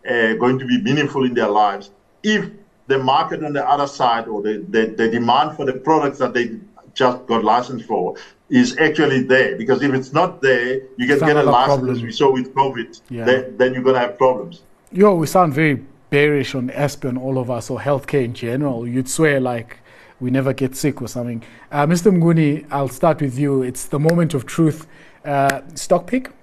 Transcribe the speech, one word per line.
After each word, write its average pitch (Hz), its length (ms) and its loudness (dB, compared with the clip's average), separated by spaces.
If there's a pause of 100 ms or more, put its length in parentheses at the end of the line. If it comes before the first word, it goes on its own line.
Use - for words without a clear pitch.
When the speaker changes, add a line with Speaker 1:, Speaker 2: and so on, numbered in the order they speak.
Speaker 1:
uh, 113 260 0
going 123 260 2
to - 60 -10
be 120 160 2
meaningful 135 420 0
in 123 100 -2
their 117 140 2
lives. 104 420 0 (320)
If 208 280 0 (360)
the 135 120 0
market 160 440 0
on 147 120 -6
the 135 140 -2
other 143 200 2
side 117 400 -2
or 104 140 -6
the, 104 260 -4
the, 110 180 2 (100)
the 113 120 2
demand 123 480 2
for 147 80 -6
the 131 80 -2
products 143 460 0
that 120 160 -2
they 120 260 -4 (340)
just - 320 0
got 113 160 0
license 117 420 0
for 92 320 -4 (320)
is 123 300 2
actually 151 440 2
there. 127 340 2
Because 127 260 0
if 143 120 0
it's 131 180 -4
not 175 300 0
there, 127 320 2 (240)
you 123 80 -2
can 139 60 2
Speaker 2:
It's 143 80 4
Speaker 1:
get 156 100 2
a - 0 - (100)
Speaker 2:
another 143 100 4
Speaker 1:
license, 139 280 4
Speaker 2:
problem. 127 180 -2
Speaker 1:
as 117 60 -6
we 117 100 -8
saw 139 200 2
with 127 220 -4
covid, 131 540 -4
Speaker 2:
Yeah. 117 160 -8
Speaker 1:
then, 127 320 0
then 127 180 2
you're 123 80 -6
gonna 131 160 4
have 120 200 -2
problems. 123 440 0 (300)
Speaker 2:
Yo, 196 240 4
we 160 100 0
sound 170 280 2
very 147 300 0 (240)
bearish 143 460 2
on 127 160 -4
Aspen, 135 460 -4
all 131 200 -4
of 127 140 -4
us, 117 180 -6
or 123 120 -6
healthcare 139 440 -2
in 117 80 -6
general. 120 540 -4
You'd 127 220 -4
swear, 147 320 2
like, 123 380 -6 (420)
we 127 100 -4
never 131 220 2
get 127 240 -4
sick 143 260 -2
or 117 60 -8
something. 120 340 -8 (300)
Uh, 147 120 0
Mister 175 280 4
Mnguni, 165 580 2
I'll 139 180 -2
start 156 320 0
with 135 160 -2
you. 139 260 0
It's 123 240 -8
the 151 120 -4
moment 170 340 2
of 131 140 -4
truth. 160 400 0 (380)
Uh, 139 380 0 (120)
stock 175 320 0
pick? 254 240 -4 (120)